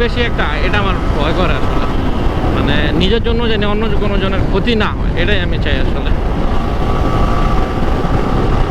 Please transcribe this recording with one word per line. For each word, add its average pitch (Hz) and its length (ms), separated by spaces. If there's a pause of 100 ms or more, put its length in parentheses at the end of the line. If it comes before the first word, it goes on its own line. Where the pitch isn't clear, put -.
বেশি 233 160 (100)
একটা, 190 160 (200)
এটা 208 180
আমার 185 120 (220)
ভয় 151 220
করে 165 200
আসলে। - 260 (680)
মানে, 143 200 (260)
নিজের 190 260
জন্য 226 140 (100)
যেন 208 120 (100)
অন্য 214 100 (200)
কোনো 202 200
জনের 190 260
ক্ষতি 196 240 (100)
না 175 140
হয়, - 140 (100)
এটাই 196 240
আমি - 200
চাই 156 200
আসলে। - 260 (2500)